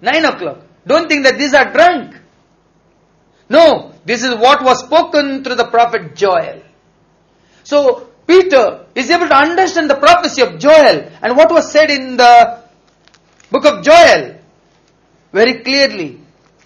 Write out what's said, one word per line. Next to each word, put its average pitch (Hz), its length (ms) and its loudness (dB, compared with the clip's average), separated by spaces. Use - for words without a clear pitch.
nine 294 240 -4
o'clock. 151 340 -6
Don't 311 220 -2
think 294 160 -4
that 254 140 0
these 269 160 -4
are 269 180 0
drunk. 320 440 0
No, 302 460 2
this 226 200 -6
is 254 120 -4
what 262 280 0
was 247 160 0
spoken 294 640 -2
through 254 120 -8
the 233 120 -2
prophet 226 480 -4
Joel. 180 480 -4
So 285 460 -2
Peter 320 640 2
is 247 160 -8
able 339 200 -2
to 285 80 2
understand 330 520 -2
the 277 60 0
prophecy 311 460 0
of 170 180 -4
Joel 254 500 2
and 247 160 -2
what 330 120 4
was 339 220 -2
said 311 200 2
in 262 260 -8
the 240 420 4
book 285 140 -4
of 208 180 0
Joel 254 520 2
very 226 320 -2
clearly. 214 580 -4